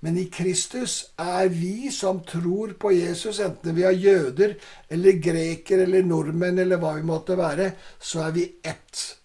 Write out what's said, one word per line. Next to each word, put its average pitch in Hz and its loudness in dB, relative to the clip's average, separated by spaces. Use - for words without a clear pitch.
men 165 -2
i 185 -4
Kristus - -4
er 180 0
vi 190 -4
som 190 -2
tror 185 -2
på 202 2
Jesus, 175 -2
enten 165 -4
vi 180 4
er 185 4
jøder, 185 4
eller 180 6
greker, 165 0
eller 185 4
nordmenn, 170 0
eller 185 2
hva 156 -2
vi 156 -4
måtte 165 -2
være, 170 -2
så 160 -6
er 160 -4
vi 175 0
ett. - -12